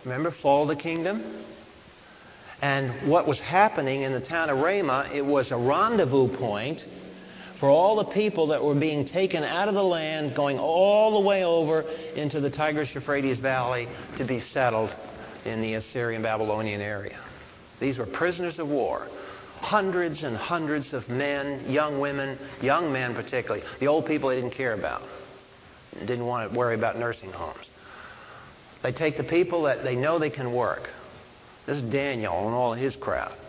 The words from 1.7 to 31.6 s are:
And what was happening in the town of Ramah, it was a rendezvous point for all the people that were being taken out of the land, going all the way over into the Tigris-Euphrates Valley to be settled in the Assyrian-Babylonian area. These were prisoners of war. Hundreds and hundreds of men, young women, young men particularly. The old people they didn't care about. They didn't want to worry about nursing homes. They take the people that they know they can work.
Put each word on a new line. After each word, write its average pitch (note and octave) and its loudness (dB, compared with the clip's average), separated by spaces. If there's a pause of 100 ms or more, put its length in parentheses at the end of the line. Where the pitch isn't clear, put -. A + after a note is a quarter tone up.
And C#3 0
what D#3+ 6
was C#3+ 0
happening D#3 2
in C3+ 0
the B2+ 0
town D#3+ -2
of C3+ 2
Ramah, D3 2
it C#3+ 0
was C#3 2
a B2 0
rendezvous C#3 4
point A#2 -4 (760)
for C#3 4
all F3+ 8
the G#3 0
people G3 2
that D3 2
were C#3+ 4
being D3 2
taken F3+ 0
out E3+ 0
of G#3 0
the G3 2
land, D#3 0
going C#3+ 2
all G3+ 6
the G3 4
way G3 4
over E3 4 (340)
into D3+ -2
the C#3 0
Tigris-Euphrates C#3+ 0
Valley B2+ 0 (320)
to C3 -2
be A#2+ -2
settled A2+ 0 (500)
in A2 -4
the A2 -2
Assyrian-Babylonian A2 -2
area. G#2 -6 (640)
These C3 0
were - -4
prisoners E3+ -4
of D#3 -4
war. A#2 -2 (480)
Hundreds F3+ 0
and B2 -4
hundreds D3+ -2
of B2 -6
men, C#3+ -2
young D3 2
women, C#3 -2 (240)
young D3+ 2
men B2 -2
particularly. A2+ -2 (160)
The C3+ 2
old D3+ 4
people D3 2
they B2+ 2
didn't B2 -2
care B2+ -2
about. D2 -4 (920)
They - -10
didn't A#2+ -2
want A#2 -2
to A2+ -4
worry A#2 4
about A2 0
nursing A#2 -4
homes. E2+ -10 (1160)
They B2+ 0
take D3+ 0
the C#3 -2
people E3+ 2
that C3+ 2
they B2+ 0
know D3+ 2
they D#3 0
can B2 -4
work. A2+ 0 (800)